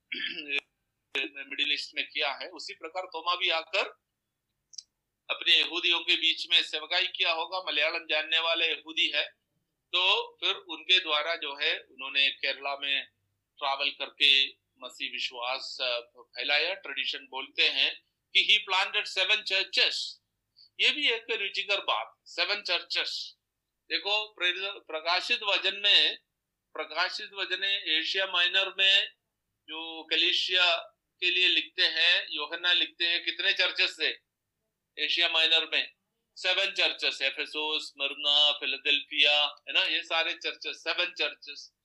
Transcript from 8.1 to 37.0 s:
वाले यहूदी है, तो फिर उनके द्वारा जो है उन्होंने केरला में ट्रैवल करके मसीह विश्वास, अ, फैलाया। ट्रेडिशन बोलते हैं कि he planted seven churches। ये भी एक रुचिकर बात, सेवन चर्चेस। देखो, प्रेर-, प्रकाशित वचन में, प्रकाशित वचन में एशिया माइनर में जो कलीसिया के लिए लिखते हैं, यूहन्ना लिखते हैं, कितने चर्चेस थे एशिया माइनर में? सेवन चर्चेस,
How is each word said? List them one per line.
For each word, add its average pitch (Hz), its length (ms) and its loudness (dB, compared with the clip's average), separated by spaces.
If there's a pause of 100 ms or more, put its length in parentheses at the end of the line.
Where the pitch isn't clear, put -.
वाले 165 280 2
यहूदी 160 480 -2
है, 156 120 0 (680)
तो 202 480 2
फिर 185 140 0
उनके 175 440 0
द्वारा 160 360 0
जो 147 200 -6
है 160 240 -2
उन्होंने 135 500 -2
केरला 139 480 -4
में 135 280 -2 (540)
ट्रैवल 143 300 -2
करके 139 580 4 (360)
मसीह 127 280 -10
विश्वास, 123 720 -6
अ, 123 180 0 (200)
फैलाया। 147 540 -2
ट्रेडिशन 139 460 -6
बोलते 135 500 -2
हैं 143 340 -2 (320)
कि 196 300 4
he 190 80 -2
planted 196 440 0
seven 196 340 2
churches। 190 440 0 (840)
ये 233 120 4
भी 285 180 0
एक 226 220 -2
रुचिकर 196 500 -2
बात, 113 440 -4
सेवन 196 360 -2
चर्चेस। - 760 -4 (520)
देखो, 208 380 -2
प्रेर-, 190 600 -2
प्रकाशित 170 560 0
वचन 196 320 2
में, 202 420 4 (560)
प्रकाशित 160 600 -4
वचन 185 260 -2
में 196 240 0
एशिया 165 440 0
माइनर 185 500 2
में 196 300 6 (600)
जो 160 360 -10
कलीसिया 170 920 2 (240)
के 180 100 0
लिए 180 180 4
लिखते 170 360 0
हैं, 170 480 4
यूहन्ना 170 420 -2
लिखते 170 320 0
हैं, 170 200 0
कितने 180 280 0
चर्चेस 180 480 0
थे - 280 -4 (720)
एशिया 160 260 2
माइनर 160 440 4
में? 135 200 -2 (420)
सेवन 190 360 0
चर्चेस, 156 500 0